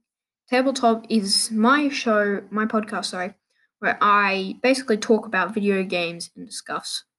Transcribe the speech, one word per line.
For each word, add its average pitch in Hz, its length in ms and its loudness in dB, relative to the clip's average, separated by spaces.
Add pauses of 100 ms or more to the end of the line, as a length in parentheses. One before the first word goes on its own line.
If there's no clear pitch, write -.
(480)
Tabletop 247 640 2
is 202 400 0
my 262 400 4
show, 208 580 0
my 214 160 -2
podcast, 214 400 -4
sorry, 185 300 -8 (460)
where 196 200 -2
I 196 600 2
basically 254 340 2
talk 214 300 2
about 185 260 -2
video 202 300 0
games 170 520 -4
and - 120 -16
discuss - 580 -10 (140)